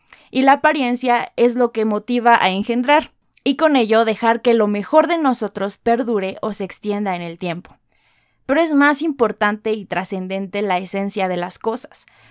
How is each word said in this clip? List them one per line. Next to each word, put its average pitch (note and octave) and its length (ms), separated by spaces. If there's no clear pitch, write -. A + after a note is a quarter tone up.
y B3+ 120
la C4+ 100
apariencia B3+ 840
es A#3+ 200
lo A#3+ 160
que A3 120
motiva A3+ 560
a F#3+ 100
engendrar, A#3+ 640
y C#4+ 140
con D4+ 180
ello A3 300
dejar A3+ 360
que A#3+ 140
lo A3 140
mejor G#3 400
de E4 100
nosotros A3+ 600
perdure A3+ 640
o A3 100
se G3 120
extienda G3+ 520
en F3 60
el E3+ 160
tiempo. F3 380
Pero C#4+ 140
es D#4+ 100
más C#4+ 300
importante G#3+ 680
y G#3+ 120
trascendente F#3+ 800
la F#3+ 160
esencia G3 500
de F3+ 80
las F3+ 220
cosas, - 480